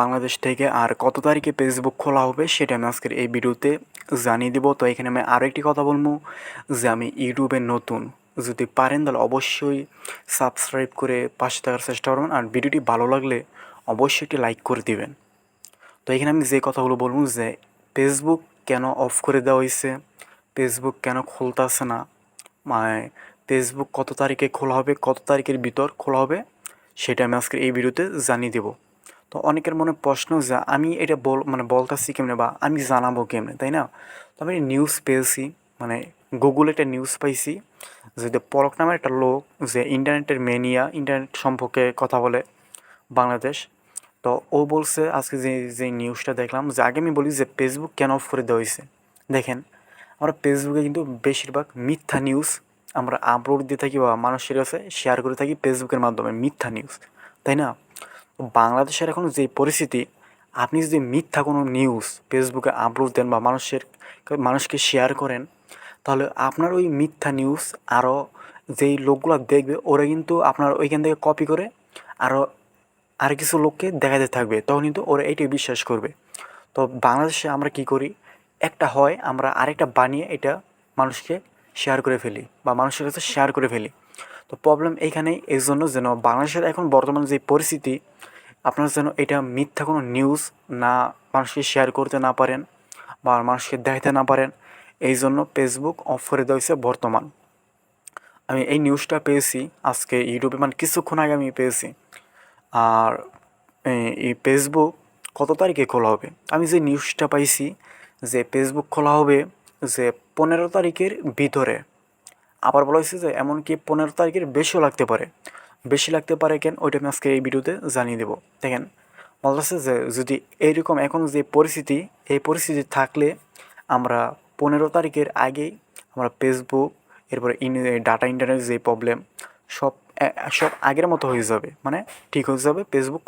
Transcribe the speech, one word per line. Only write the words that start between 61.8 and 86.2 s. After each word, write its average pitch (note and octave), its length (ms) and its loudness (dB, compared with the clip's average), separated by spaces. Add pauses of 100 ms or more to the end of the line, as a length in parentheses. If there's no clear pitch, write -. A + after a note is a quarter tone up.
Facebook-এ C3 400 0 (140)
আপলোড B2 300 0
দেন B2 180 2
বা A#2 140 2
মানুষের, C3 340 -2 (640)
মানুষকে C#3 300 0 (100)
শেয়ার B2+ 240 2 (100)
করেন, B2+ 200 -4 (640)
তাহলে C3+ 220 2 (220)
আপনার D#3+ 300 0
ওই F3+ 80 4 (140)
মিথ্যা D#3 300 -2 (100)
নিউজ C#3 240 0 (340)
আরও B2+ 180 4 (640)
যেই C#3+ 160 4 (120)
লোকগুলা C#3 300 4 (140)
দেখবে C#3+ 240 4 (160)
ওরা C#3+ 200 4
কিন্তু D#3+ 220 -2 (160)
আপনার C#3+ 200 2 (120)
ওইখান D3 240 0
থেকে D#3 200 2
কপি D3+ 260 2
করে E3 140 0 (600)
আরও C3 160 2 (840)
আর C#3 160 2
কিছু D3+ 160 0 (100)
লোককে D3+ 220 -2 (160)
দেখাতে C3+ 320 4
থাকবে, A2 220 0 (100)
তখন C#3+ 200 2
কিন্তু D3 140 -4 (100)
ওরা C#3 180 4
এইটাই D3 260 0
বিশ্বাস C3 240 -4 (100)
করবে। A2 200 -2 (640)
তো C#3 60 0 (240)
বাংলাদেশে D#3 400 2 (100)
আমরা C#3+ 200 -2
কী C#3 160 -4
করি, C#3 180 0 (580)
একটা - 180 -2 (100)
হয় C#3+ 180 6 (160)
আমরা C3 180 -2 (140)
আরেকটা D3 240 0 (120)
বানিয়ে C3+ 280 2 (100)
এটা C#3 180 -2 (460)
মানুষকে C3 360 -2 (460)
শেয়ার C3 240 2
করে B2+ 180 2
ফেলি G#2+ 200 -8 (220)
বা B2 140 2
মানুষের C3+ 280 0
কাছে C#3+ 140 -6 (100)
শেয়ার C#3 240 4
করে C3 180 2
ফেলি। G#2+ 160 -4 (600)
তো - 40 -16 (100)
প্রবলেম D#3 300 4 (120)
এইখানেই, D#3+ 320 -2 (180)
এই C3 120 0
জন্য C#3+ 160 0 (120)
যেন B2 120 0 (200)